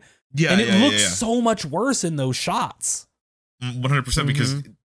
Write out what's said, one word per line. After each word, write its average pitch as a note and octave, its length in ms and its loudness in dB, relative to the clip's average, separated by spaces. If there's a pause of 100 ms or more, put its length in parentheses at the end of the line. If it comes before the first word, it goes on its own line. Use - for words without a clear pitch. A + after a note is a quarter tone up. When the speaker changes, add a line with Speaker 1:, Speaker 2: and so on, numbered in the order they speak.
(340)
Speaker 1:
Yeah, D3+ 200 2
Speaker 2:
And G3 80 4
it A#3 80 2
Speaker 1:
yeah, G3 80 4
yeah, A3 80 6
Speaker 2:
looks D#4 180 4
Speaker 1:
yeah. F#3+ 60 2
Speaker 2:
so A#3 320 0
much A3 240 0
worse F#3+ 400 -2
in E3 100 -2
those C3 220 -2
shots. - 680 -4 (540)
Speaker 1:
Mm, B2 200 -6
one C3 80 0
hundred C#3 160 2
percent, C#3+ 220 0
because C#3 280 0
Speaker 2:
Mm-hmm. C#3+ 160 -10 (140)